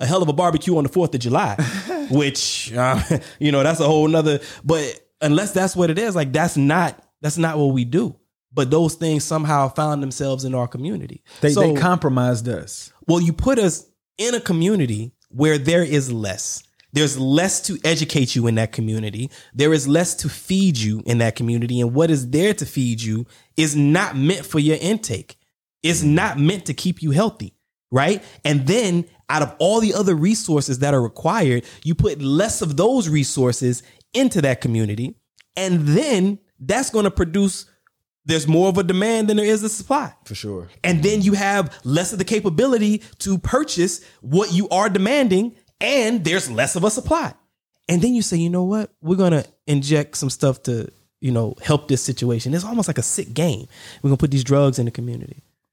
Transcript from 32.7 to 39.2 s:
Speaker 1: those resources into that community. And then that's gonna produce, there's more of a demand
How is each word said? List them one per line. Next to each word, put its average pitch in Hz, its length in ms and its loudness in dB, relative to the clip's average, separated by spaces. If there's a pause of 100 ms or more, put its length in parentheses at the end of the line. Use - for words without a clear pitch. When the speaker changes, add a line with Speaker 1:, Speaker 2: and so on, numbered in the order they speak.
Speaker 1:
those 214 320 2
resources 127 720 0 (320)
into 240 260 2
that 135 220 0
community. 113 520 -2 (400)
And 180 320 0
then 202 520 2 (200)
that's 214 320 -2
gonna 202 200 0
produce, 190 560 -2 (580)
there's 151 220 0
more 170 220 4
of 180 80 2
a 196 60 4
demand 208 460 0